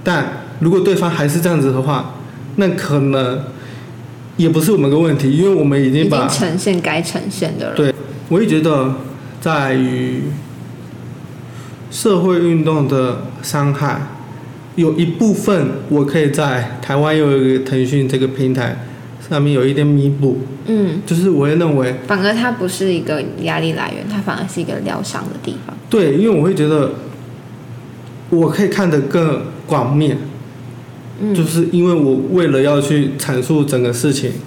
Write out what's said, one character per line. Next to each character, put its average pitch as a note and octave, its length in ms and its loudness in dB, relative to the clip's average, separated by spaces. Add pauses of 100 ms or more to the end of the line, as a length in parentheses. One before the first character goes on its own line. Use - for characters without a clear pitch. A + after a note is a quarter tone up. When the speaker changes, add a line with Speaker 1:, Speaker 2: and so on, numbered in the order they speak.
Speaker 1:
但 E3+ 400 -2 (160)
如 D#3+ 100 4
果 F#3 120 4
对 G3 120 4
方 F3 160 2
还 D#3 160 0
是 D3+ 140 2
这 F3 100 2
样 D#3+ 100 2
子 C3+ 120 2
的 B2+ 120 0
话， C3+ 320 -2 (420)
那 G3 120 4
可 C#3+ 300 0
能 C3+ 440 0 (920)
也 E3 140 4
不 D#3+ 120 2
是 D#3+ 100 2
我 G3+ 60 6
们 C#3 120 4
的 C#3+ 80 4
问 D#3+ 200 4
题， C#3 200 2
因 F3 60 4
为 G3 100 6
我 D#3+ 100 4
们 C#3 180 4
已 C3 100 4
经 D3+ 180 2
把 C3+ 160 2
Speaker 2:
已 - 40 0
经 - 0 -
呈 E3+ 280 0
现 F#3+ 220 2
该 D#3+ 220 -2
呈 E3 280 -4
现 D#3+ 300 -4
的 - 100 -4
了。 - 60 -6
Speaker 1:
对， C#3+ 180 2 (360)
我 F3 120 4
也 A3 60 2
觉 D#3 140 2
得 C3+ 340 2 (460)
在 C#3+ 320 0
于 B2+ 480 0 (1700)
社 G3 300 0
会 F3+ 180 2
运 E3+ 240 2
动 D3+ 240 2
的 B2+ 360 0 (180)
伤 C#3+ 320 0
害， C#3 280 -2 (720)
有 D#3+ 220 2
一 F3 80 2
部 A3 280 2
分 F3 340 2 (220)
我 C#3+ 160 4
可 D3+ 140 0
以 D3 120 4
在 B2+ 500 -2
台 C#3 140 -4
湾 D3+ 220 2
又 D3 140 4
有 C3+ 120 4
一 C3 140 4
个 C3 80 -2
腾 C3 200 0
讯 C3+ 220 2
这 C3+ 100 0
个 C3 120 2
平 C3 240 0
台 B2 240 -2 (520)
上 D3 120 0
面 D3 120 2
有 B2+ 140 2
一 C#3 60 2
点 D3 120 2
弥 C#3+ 240 4
补。 C#3 300 0 (260)
Speaker 2:
嗯。 G3+ 400 0
Speaker 1:
就 E3+ 100 0
是 F3+ 140 4
我 C#3+ 160 4
会 D3+ 100 2
认 E3 200 2
为 B2+ 200 2 (120)
Speaker 2:
反 G3 180 0
而 G#3 80 2
它 A#3 180 0
不 F#3+ 160 -2
是 F#3 260 0
一 E3 80 0
个 D3+ 200 -2 (200)
压 D#3+ 180 -2
力 D#3+ 140 0
来 - 180 -6
源， - 180 -8
它 G#3 100 -2
反 G3 180 -4
而 - 100 -4
是 F3+ 140 -6
一 - 20 -2
个 - 100 -6 (120)
疗 - 180 -4
伤 - 200 -8
的 - 80 -10 (120)
地 - 120 -6 (100)
方。 - 100 -14 (140)
Speaker 1:
对， F3+ 260 4
因 F3+ 80 4
为 A3+ 60 4
我 D#3+ 140 4
会 F#3 120 2
觉 D3+ 120 2
得 D3+ 240 2 (1400)
我 E3 200 4
可 F#3 140 2
以 F#3 60 4
看 F#3+ 200 2
得 D3+ 120 4
更 D3 400 2 (260)
广 C#3 280 2
面。 D3 220 2 (1040)
Speaker 2:
嗯。 G#3 140 0
Speaker 1:
就 E3 80 2
是 E3 280 2
因 F3 140 4
为 F3+ 80 4
我 C3+ 280 4 (100)
为 F3 160 4
了 C3+ 140 4
要 C#3+ 180 4
去 C#3+ 380 2
阐 B2+ 260 -2
述 D3 220 2
整 C3 160 2
个 A#2+ 100 2
事 C3+ 220 0
情 B2 180 0 (160)